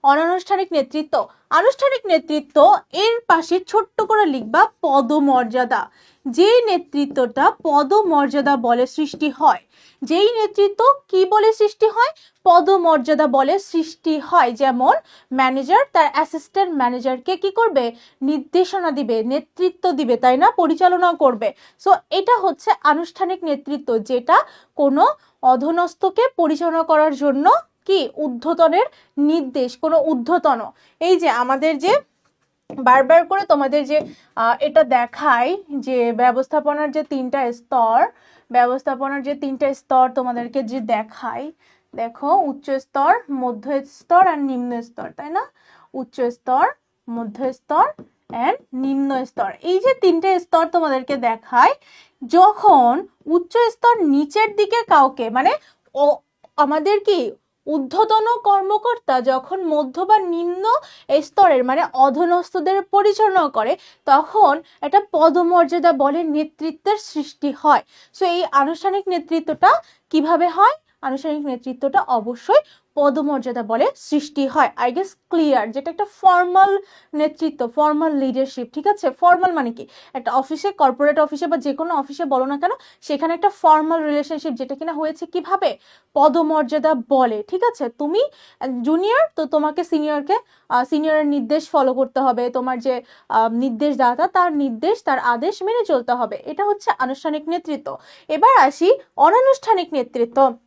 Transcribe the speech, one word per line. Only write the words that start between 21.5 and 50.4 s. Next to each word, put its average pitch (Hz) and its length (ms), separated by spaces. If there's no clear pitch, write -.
So 392 60
এটা 427 160
হচ্ছে 381 260
আনুষ্ঠানিক 349 460
নেতৃত্ব, 285 400
যেটা 254 260
কোনো 285 240
অধস্তনকে 349 720
পরিচালনা 330 500
করার 311 220
জন্য 285 240
কি 392 120
ঊর্ধ্বতনের 320 600
নির্দেশ, 262 400
কোনো 320 120
ঊর্ধ্বতন। 269 500
এই 370 160
যে 320 60
আমাদের 269 320
যে 392 80
বারবার 269 320
করে 392 120
তোমাদের 285 380
যে, 302 80
আহ, 233 120
এটা 311 160
দেখায় 247 540
যে 254 120
ব্যবস্থাপনার 294 760
যে 311 60
তিনটা 262 280
স্তর, 233 400
ব্যবস্থাপনার 262 720
যে 285 140
তিনটা 277 240
স্তর 254 260
তোমাদেরকে 240 420
যে 262 80
দেখায়, 226 520
দেখো 233 300
উচ্চ 277 160
স্তর, 285 280
মধ্য 233 220
স্তর 349 240
আর 294 60
নিম্ন 247 200
স্তর, - 200
তাই 294 180
না? 480 80
উচ্চ 240 160
স্তর, 262 280
মধ্য 220 220
স্তর 339 280
and 466 120
নিম্ন 277 260
স্তর, 196 200
এই 370 140
যে 523 80
তিনটে 359 280